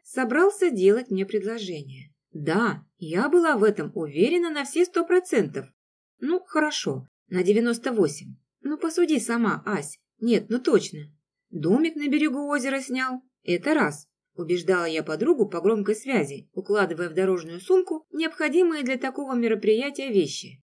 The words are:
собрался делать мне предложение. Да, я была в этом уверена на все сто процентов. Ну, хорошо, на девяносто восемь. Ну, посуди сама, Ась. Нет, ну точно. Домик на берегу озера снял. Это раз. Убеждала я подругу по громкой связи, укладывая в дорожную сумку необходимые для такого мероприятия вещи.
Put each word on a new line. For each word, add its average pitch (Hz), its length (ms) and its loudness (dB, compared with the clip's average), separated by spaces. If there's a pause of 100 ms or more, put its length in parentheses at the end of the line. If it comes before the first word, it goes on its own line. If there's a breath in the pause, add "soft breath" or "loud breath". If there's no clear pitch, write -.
собрался 320 680 2
делать 202 400 4
мне 190 120 0
предложение. 185 880 -8 (200)
Да, 170 520 -2 (120)
я 180 320 -2
была 320 280 4
в 196 60 0
этом 180 320 2
уверена 214 560 0
на 294 140 -4
все 320 200 0
сто 339 200 0
процентов. 202 640 0 (500)
Ну, 339 220 -2
хорошо, 285 680 -4 (220)
на 180 160 -2
девяносто 233 480 2
восемь. 147 420 -2 (280)
Ну, 302 160 -4
посуди 320 420 0
сама, 226 440 0
Ась. 170 360 -6 (180)
Нет, 226 300 2
ну 233 100 0
точно. 190 480 0 (440)
Домик 233 440 2
на 294 140 -4
берегу 285 400 0
озера 269 320 -2
снял. 262 420 -6 (220)
Это 175 300 0
раз. 170 340 0 (300)
Убеждала 175 460 0
я 160 180 -2
подругу 214 460 0
по 170 120 -6
громкой 208 360 2
связи, 160 560 -4
укладывая 185 560 -2
в 156 60 -12
дорожную 180 460 -2
сумку 370 520 0
необходимые 320 720 0
для 262 120 -2
такого 262 380 -6
мероприятия 233 760 0
вещи. - 600 -2